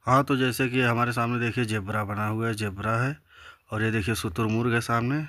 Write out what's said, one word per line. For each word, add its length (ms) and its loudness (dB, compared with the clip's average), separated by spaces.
हाँ, 180 6
तो 120 2
जैसे 320 0
कि 120 0
हमारे 320 2
सामने 280 0
देखिए 260 0
ज़ेबरा 380 -2
बना 220 -4
हुआ 200 -2
है, 80 0
ज़ेबरा 440 -4
है 180 0
और 120 -2
ये 80 2
देखिए 240 0
शुतुरमुर्ग 580 0
है 80 2
सामने 380 0